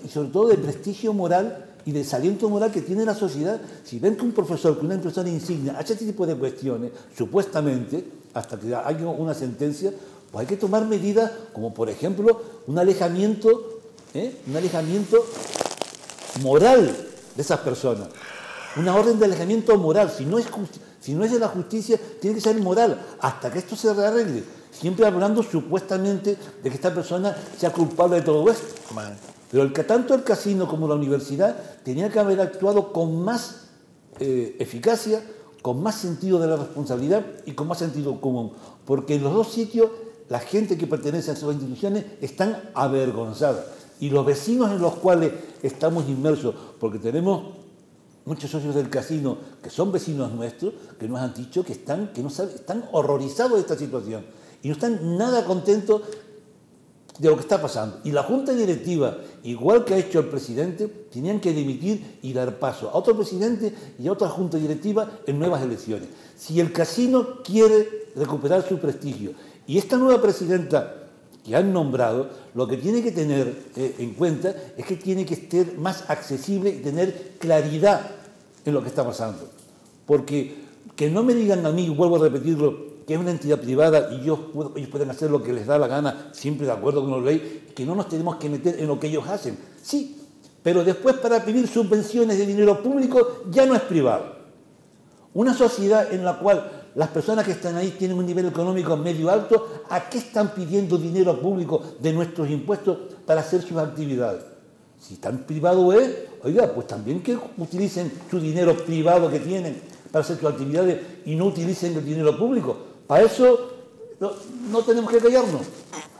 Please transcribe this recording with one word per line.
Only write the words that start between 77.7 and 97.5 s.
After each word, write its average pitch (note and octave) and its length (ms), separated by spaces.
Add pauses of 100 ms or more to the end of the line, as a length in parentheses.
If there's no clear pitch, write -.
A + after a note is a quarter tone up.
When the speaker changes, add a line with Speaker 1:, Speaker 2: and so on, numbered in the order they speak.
Speaker 1:
en D3 100
lo C3+ 60
que A#2 80
está C3 160
pasando. A2+ 440 (580)
Porque C#3+ 580 (300)
que D3+ 160
no G#3 140
me B3 100
digan G3+ 320
a D3+ 40
mí, F3 180
vuelvo F3 280
a D3+ 40
repetirlo, D3 760 (100)
que D#3 80
es E3 60
una F3 120
entidad D3 280
privada C#3+ 520
y B2+ 100
ellos D3+ 160 (160)
pu-, D3 220
ellos C#3 120
pueden C#3+ 220
hacer D3+ 200
lo C#3 120
que A2+ 100
les A2 140
da D3 120
la C#3 100
gana, C#3 440
siempre C#3+ 340
de B2 60
acuerdo C#3 300
con C#3 80
la C3 80
ley, D3+ 560
que B2+ 100
no E3+ 120
nos G3+ 120
tenemos E3 280
que D3+ 120
meter D#3+ 300
en D#3 80
lo C#3+ 140
que D3+ 80
ellos D3+ 180
hacen. D3 320 (240)
Sí, - 380 (420)
pero F3 220
después G3+ 320
para A#3 280
pedir A3+ 220
subvenciones G#3+ 720
de G3+ 80
dinero G3+ 380
público B3+ 640
ya C4 160
no C4 80
es A3 80
privado. B2+ 540 (1000)
Una A#3+ 200
sociedad G#3+ 580
en F#3 120
la F3 140
cual F#3 460 (120)
las D#3 140
personas G#3+ 340
que G3 80